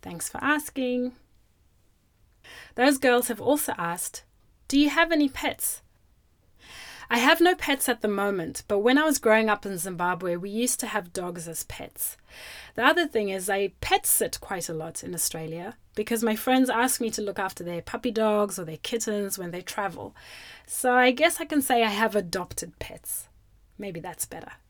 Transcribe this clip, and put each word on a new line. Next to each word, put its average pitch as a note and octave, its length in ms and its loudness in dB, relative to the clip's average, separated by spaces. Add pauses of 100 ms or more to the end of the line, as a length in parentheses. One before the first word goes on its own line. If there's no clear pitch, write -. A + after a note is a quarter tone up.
Thanks E3+ 220 -8
for - 120 -10
asking. B3+ 760 -2 (1600)
Those C4+ 200 6
girls B3 300 4
have B3 140 -4
also - 360 2
asked, - 460 -6 (460)
"Do C#4 100 4
you D4 100 6
have E4 220 4
any D4 180 4
pets?" - 540 -4 (1300)
I A#3+ 80 2
have D4+ 220 6
no F4+ 160 6
pets - 320 -2
at A#3+ 140 0
the G#3 200 0
moment, F#3+ 460 -2
but G#3 100 2
when B3 200 6
I D#4 60 4
was D4+ 140 2
growing A3 320 4
up G#3 160 0
in F#3+ 120 -6
Zimbabwe, F3+ 580 -2
we F#3 120 -8
used A#3 300 0
to A#3+ 80 -4
have G3 260 -4
dogs F3 360 -6
as E3 160 -8
pets. - 520 -10 (600)
The A3+ 80 0
other D#4+ 240 4
thing G#3 220 -2
is F#3+ 200 -4
I G3 300 0
pet G4 260 0
sit - 340 0
quite F3+ 280 -6
a E3 60 -6
lot D#3+ 280 -8
in F3 100 -8
Australia E3 640 -6 (200)
because A3 260 -2
my A3 140 2
friends B3+ 340 4
ask A#3+ 300 2
me A3+ 100 -2
to A3 120 -6
look G3+ 180 -6
after F#3+ 240 -6
their E3+ 180 -6
puppy B3+ 300 -4
dogs G#3 480 2
or F3 40 -6
their D#3+ 120 -10
kittens G#3 640 -4
when F3 100 -8
they F3+ 100 -8
travel. G3 540 -6 (540)
So B3 260 0
I B3 160 8
guess D4+ 300 2
I E4 60 -6
can D4+ 160 0
say A#3+ 200 2
I A3 60 2 (140)
have G#3+ 120 2
adopted F3+ 640 -4
pets. - 480 -10 (500)
Maybe G3 220 -10
that's E3+ 260 -10
better. - 280 -16 (180)